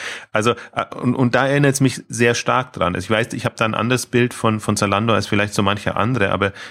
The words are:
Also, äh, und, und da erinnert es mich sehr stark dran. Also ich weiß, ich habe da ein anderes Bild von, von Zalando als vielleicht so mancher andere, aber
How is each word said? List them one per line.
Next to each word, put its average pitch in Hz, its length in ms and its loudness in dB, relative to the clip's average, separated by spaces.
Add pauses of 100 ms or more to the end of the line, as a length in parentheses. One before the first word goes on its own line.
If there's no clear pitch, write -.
(320)
Also, 110 200 2 (220)
äh, - 200 -6
und, 123 200 -2
und 127 200 2
da 127 120 2
erinnert 139 280 4
es - 60 -6
mich 131 280 0
sehr 120 260 2
stark 123 380 -2
dran. 90 220 -2
Also 92 120 -6
ich - 40 -14
weiß, 113 220 0
ich 117 120 -6
habe 117 140 -4
da 113 60 2
ein 110 100 -2
anderes 120 320 0
Bild 120 280 0
von, 110 260 0
von 104 160 -2
Zalando 104 380 2
als 98 120 0
vielleicht 101 280 0
so 107 80 0
mancher 101 340 -2
andere, 104 340 0
aber 98 220 0 (180)